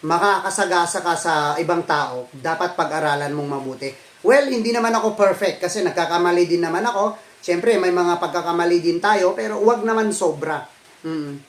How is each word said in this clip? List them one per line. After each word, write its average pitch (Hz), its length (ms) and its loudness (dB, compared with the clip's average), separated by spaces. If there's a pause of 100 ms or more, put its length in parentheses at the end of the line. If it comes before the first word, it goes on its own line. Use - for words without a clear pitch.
makakasagasa 180 1040 0
ka 175 80 2
sa 165 200 0 (280)
ibang 170 240 0
tao, 131 480 -2
dapat 160 400 -4
pag-aralan 147 640 -2
mong 143 240 -6
mabuti. 131 320 -10 (320)
Well, 269 240 6
hindi 233 240 -2
naman 226 240 0
ako 214 160 0
perfect 196 480 2
kasi 180 240 -2
nagkakamali 175 640 2
din 170 160 2
naman 165 160 -2
ako. 208 400 -2 (160)
Siyempre, 175 400 0
may 180 160 2
mga 175 240 2
pagkakamali 175 640 0
din 170 160 0
tayo, 196 400 2
pero 214 240 -4
wag 220 240 4
naman 220 240 2
sobra. 156 560 -2 (400)
Mm. 151 320 -8 (120)